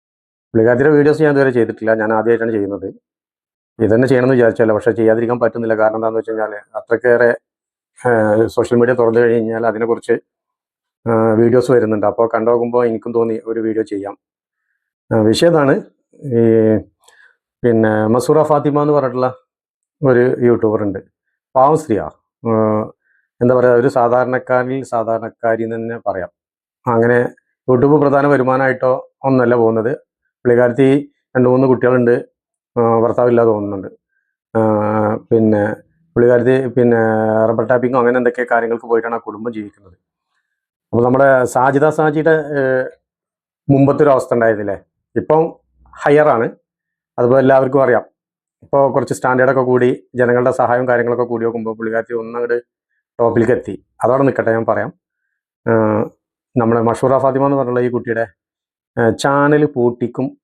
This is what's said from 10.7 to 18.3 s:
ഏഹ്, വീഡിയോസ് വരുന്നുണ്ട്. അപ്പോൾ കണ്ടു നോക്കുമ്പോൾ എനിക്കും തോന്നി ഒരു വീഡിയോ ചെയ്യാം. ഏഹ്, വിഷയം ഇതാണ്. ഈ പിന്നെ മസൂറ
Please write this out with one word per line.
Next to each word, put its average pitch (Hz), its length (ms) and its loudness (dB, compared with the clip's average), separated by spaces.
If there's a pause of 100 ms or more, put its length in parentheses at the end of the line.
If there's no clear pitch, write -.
ഏഹ്, 113 280 2
വീഡിയോസ് 120 340 2
വരുന്നുണ്ട്. 107 360 0
അപ്പോൾ 113 240 -2
കണ്ടു 110 180 -2
നോക്കുമ്പോൾ 120 380 -2
എനിക്കും 113 260 -8
തോന്നി 113 200 -2 (140)
ഒരു 113 160 -6
വീഡിയോ 110 240 -4
ചെയ്യാം. 98 240 -10 (1000)
ഏഹ്, 110 160 2
വിഷയം 113 240 2
ഇതാണ്. 143 200 2 (640)
ഈ 117 40 2 (1200)
പിന്നെ 110 280 2 (220)
മസൂറ 147 260 2 (100)